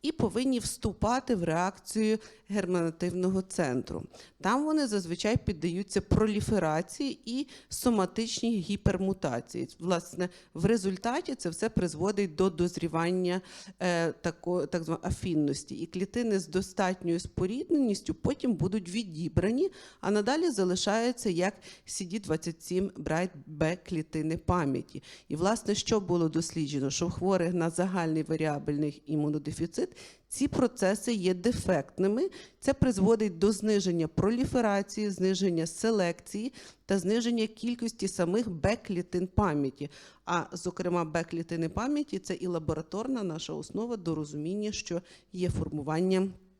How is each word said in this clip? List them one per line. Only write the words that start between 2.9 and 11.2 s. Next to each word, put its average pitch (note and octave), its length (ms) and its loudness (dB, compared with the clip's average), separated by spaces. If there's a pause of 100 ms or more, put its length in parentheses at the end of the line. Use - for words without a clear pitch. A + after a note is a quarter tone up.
центру. C3+ 600 -2 (380)
Там C4 240 2
вони D#4 220 2
зазвичай G#3 500 0
піддаються F3 640 -2
проліферації G3+ 1200 0
і B3+ 220 -4 (220)
соматичній A3+ 880 0
гіпермутації. F#3 1120 -2 (100)
Власне, F3 500 -2 (240)
в E3 120 -4
результаті A3+ 680 0